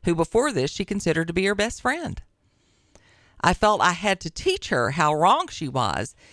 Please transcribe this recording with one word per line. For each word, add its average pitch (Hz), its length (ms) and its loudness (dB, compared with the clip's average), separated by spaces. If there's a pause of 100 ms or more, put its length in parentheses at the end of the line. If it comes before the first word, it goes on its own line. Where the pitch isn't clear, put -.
who 175 100 2
before 220 380 2
this 147 180 0
she - 160 -6
considered 165 420 0
to 170 60 -4
be 190 120 0
her 202 100 0
best 208 260 -4
friend. 294 400 -4 (1200)
I 180 120 4
felt 208 280 2
I 180 100 4
had 190 300 -2
to 165 80 -10
teach - 400 -4
her 123 220 0
how 151 220 2
wrong 208 360 4
she - 180 -8
was 110 480 -4 (180)